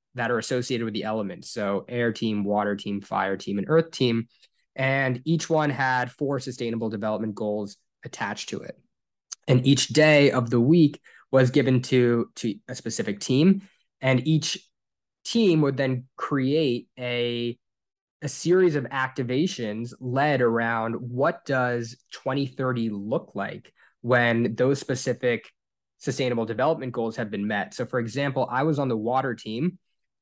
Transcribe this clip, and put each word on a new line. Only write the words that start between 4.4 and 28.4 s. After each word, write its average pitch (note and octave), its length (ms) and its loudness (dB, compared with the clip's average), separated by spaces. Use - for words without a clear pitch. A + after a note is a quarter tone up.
And C3 500 0
each D#3+ 240 0
one D#3 220 2
had B2+ 400 0
four C#3 300 -4
sustainable A#2 500 -4
development G#2+ 460 -4
goals G#2 400 -4
attached G#2+ 440 -8
to - 100 -8
it. - 180 -14
And B2+ 200 4
each C3+ 220 4
day C#3+ 440 6
of A#2+ 180 0
the A#2+ 100 4
week D3 400 6
was C3 200 6
given C3 320 4
to, A#2+ 540 4
to A#2 180 -4
a B2+ 60 -8
specific G#2 460 -6
team. F3+ 420 4
And C3 260 2
each D#3 320 0
team F#3+ 360 4
would C3+ 160 2
then C3 280 -2
create C3+ 720 0
a, A#2+ 600 -4
a D3+ 60 -4
series F3 480 2
of C3+ 80 -2
activations B2 1160 -4
led C3 400 0
around A#2 540 0
what B2 500 -2
does B2 520 -2
twenty C3+ 340 -4
thirty B2+ 440 -2
look G#2+ 440 -6
like G#2 380 -10
when A#2+ 540 2
those C3 260 2
specific B2+ 680 -2
sustainable B2+ 460 -2
development B2+ 480 -2
goals A2+ 240 -4
have A2 140 -6
been G2+ 160 -4
met. G2+ 280 -4
So, - 120 -6
for B2+ 140 -2
example, B2+ 500 -2